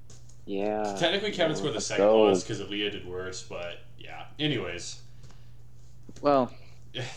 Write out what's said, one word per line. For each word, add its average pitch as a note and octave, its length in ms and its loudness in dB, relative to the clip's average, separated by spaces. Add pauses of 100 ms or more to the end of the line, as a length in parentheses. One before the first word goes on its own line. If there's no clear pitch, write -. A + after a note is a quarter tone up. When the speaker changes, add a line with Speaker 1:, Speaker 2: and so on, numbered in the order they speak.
(440)
Speaker 1:
Yeah. G#2 540 0
Speaker 2:
Technically, G3 340 2
Kevin E3 200 4
Speaker 1:
Yeah, C#3+ 40 -2
Speaker 2:
scored - 160 0
the G#2+ 40 -4
Speaker 1:
let's G2+ 100 -2
Speaker 2:
second G2+ 180 4
Speaker 1:
go. A2 180 10
Speaker 2:
lowest F#2+ 240 8
'cause G#2 140 -4
Aaliyah G2+ 320 -2
did F#2 160 -8
worse, F#2 340 -6
but, F2 380 -8 (180)
yeah. D#2+ 260 -12 (140)
Anyways. G2 600 -2 (1200)
Speaker 3:
Well. C#3 320 4 (420)
Speaker 2:
<laughs> B2 80 -6 (140)